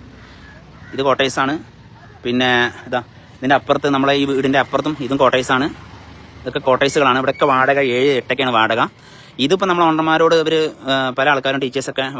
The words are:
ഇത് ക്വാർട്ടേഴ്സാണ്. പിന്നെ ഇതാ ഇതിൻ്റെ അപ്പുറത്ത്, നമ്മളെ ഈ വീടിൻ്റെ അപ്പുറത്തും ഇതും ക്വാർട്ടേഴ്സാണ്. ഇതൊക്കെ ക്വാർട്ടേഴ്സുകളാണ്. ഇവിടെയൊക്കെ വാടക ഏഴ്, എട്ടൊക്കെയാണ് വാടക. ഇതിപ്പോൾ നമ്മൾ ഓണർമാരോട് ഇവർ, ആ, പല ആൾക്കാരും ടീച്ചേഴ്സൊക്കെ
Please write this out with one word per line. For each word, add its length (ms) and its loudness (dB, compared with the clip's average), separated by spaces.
ഇത് 140 -4
ക്വാർട്ടേഴ്സാണ്. 480 0
പിന്നെ 260 2
ഇതാ 120 -2
ഇതിൻ്റെ 200 2
അപ്പുറത്ത്, 360 0
നമ്മളെ 260 2
ഈ 100 0
വീടിൻ്റെ 340 0
അപ്പുറത്തും 280 -2
ഇതും 160 -2
ക്വാർട്ടേഴ്സാണ്. 460 2
ഇതൊക്കെ 260 -8
ക്വാർട്ടേഴ്സുകളാണ്. 540 2
ഇവിടെയൊക്കെ 320 0
വാടക 260 2
ഏഴ്, 220 2
എട്ടൊക്കെയാണ് 380 -2
വാടക. 260 2
ഇതിപ്പോൾ 260 0
നമ്മൾ 160 2
ഓണർമാരോട് 560 2
ഇവർ, 120 -2
ആ, 20 0
പല 140 0
ആൾക്കാരും 320 -2
ടീച്ചേഴ്സൊക്കെ 400 -4